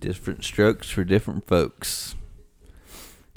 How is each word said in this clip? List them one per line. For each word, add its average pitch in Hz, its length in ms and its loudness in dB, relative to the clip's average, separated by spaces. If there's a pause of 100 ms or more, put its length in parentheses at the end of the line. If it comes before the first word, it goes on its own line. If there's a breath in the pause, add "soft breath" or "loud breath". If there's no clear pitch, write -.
Different - 420 -6
strokes - 460 2
for 98 160 -2
different 98 420 0
folks. - 680 -2 (1200 loud breath)